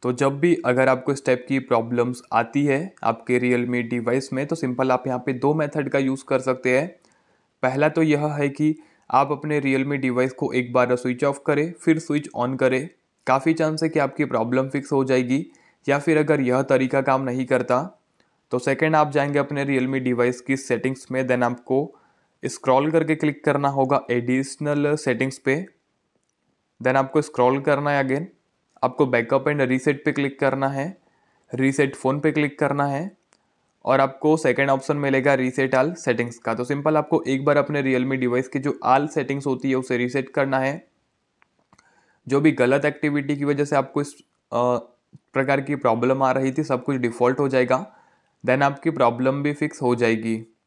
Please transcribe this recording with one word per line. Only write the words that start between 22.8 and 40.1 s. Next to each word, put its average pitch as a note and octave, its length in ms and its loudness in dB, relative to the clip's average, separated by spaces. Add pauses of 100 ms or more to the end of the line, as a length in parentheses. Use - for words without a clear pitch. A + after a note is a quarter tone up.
करके D#3+ 240 2
क्लिक D3+ 300 -4
करना C#3+ 220 2
होगा C#3 440 0
एडिशनल C3+ 840 -2
सेटिंग्स C3 420 -2
पे, C#3+ 280 -2 (1160)
then B2+ 140 2
आपको C3+ 260 2
स्क्रॉल C3 400 2
करना C#3+ 300 0
है C#3 160 0
again, C#3+ 180 -2 (580)
आपको B2+ 220 2
बैकअप B2 400 0
and D3 160 0
रीसेट C3 440 0
पे D3 60 0
क्लिक C#3 280 -4
करना C3+ 280 0
है, C#3 300 -6 (580)
रीसेट C3+ 400 0
फ़ोन C3+ 240 -2
पे D3+ 120 0
क्लिक D3 280 -2
करना C#3+ 260 0
है C#3+ 340 -6 (680)
और C3+ 140 2
आपको C3+ 380 2
सेकंड C#3 320 0
ऑप्शन C#3 280 0
मिलेगा C#3 360 2
रीसेट C3 420 0
all D3 200 0
सेटिंग्स A#2+ 420 -4
का। A2+ 160 -4
तो A#2 100 -4
सिंपल C#3+ 340 0
आपको D3+ 300 0
एक C3+ 180 -2
बार D3 120 4
अपने C#3+ 260 0
Realme C3 320 0
डिवाइस B2+ 320 0
की - 120 -4
जो C#3 280 -4
all C#3 220 4
सेटिंग्स C#3 380 -4
होती C3+ 220 -2
है C3 60 2
उसे B2+ 220 -2
रीसेट B2 320 -2